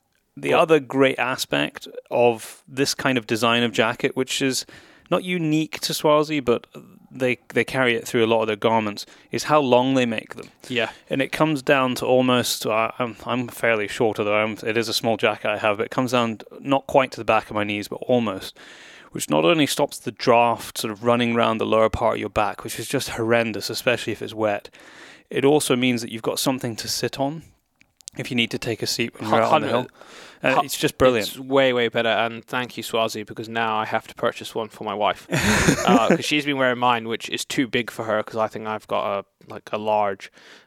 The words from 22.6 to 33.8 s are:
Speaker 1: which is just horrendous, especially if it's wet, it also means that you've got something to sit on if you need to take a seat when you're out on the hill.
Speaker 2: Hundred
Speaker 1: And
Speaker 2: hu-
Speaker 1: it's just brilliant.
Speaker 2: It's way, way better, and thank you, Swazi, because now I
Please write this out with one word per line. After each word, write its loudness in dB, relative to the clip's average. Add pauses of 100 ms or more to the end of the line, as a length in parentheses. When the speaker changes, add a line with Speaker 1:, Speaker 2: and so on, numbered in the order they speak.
Speaker 1:
which -10
is -10
just -4
horrendous, 0
especially -2
if -8
it's -10
wet, -2 (640)
it -2
also 4
means 2
that -10
you've -10
got -4
something -2
to -10
sit -4
on -4 (720)
if -8
you -2
need 2
to -4
take -4
a -4
seat -4
when -6
you're 4
out 4
on 4
the -4
hill. 0
Speaker 2:
Hundred -10 (540)
Speaker 1:
And 4
Speaker 2:
hu- 2
Speaker 1:
it's -8
just -2
brilliant. 4
Speaker 2:
It's -16
way, 2
way 0
better, 0
and 0
thank -6
you, -10
Swazi, -2
because -12
now -2
I -2